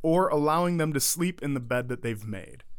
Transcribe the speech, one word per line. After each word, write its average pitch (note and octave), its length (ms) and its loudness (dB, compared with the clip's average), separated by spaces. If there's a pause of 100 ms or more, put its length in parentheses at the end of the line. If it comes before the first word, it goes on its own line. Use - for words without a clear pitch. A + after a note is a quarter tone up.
or E3 280 4
allowing D#3+ 480 2
them D#3 160 0
to C#3 60 2
sleep F3 440 0
in C#3+ 100 -2
the C3+ 60 -2
bed B2 300 -2
that B2 120 -6
they've A2 240 -4
made. G2 380 -10 (160)